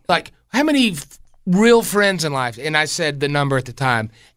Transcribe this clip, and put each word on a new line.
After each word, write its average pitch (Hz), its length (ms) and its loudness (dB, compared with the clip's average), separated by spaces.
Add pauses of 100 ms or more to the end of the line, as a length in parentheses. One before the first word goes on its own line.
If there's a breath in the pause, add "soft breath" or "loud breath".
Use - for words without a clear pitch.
Like, 165 220 -2 (220)
"How 247 100 0
many 269 300 2
f-, - 260 -14 (260)
real 220 380 4
friends 190 420 0
in 147 80 -4
life?" 123 300 -4
And 151 140 -2
I 151 80 2
said 151 340 -4
the 139 100 -2
number 143 280 0
at 123 80 -4
the 120 80 -16
time. 117 380 -2 (260 soft breath)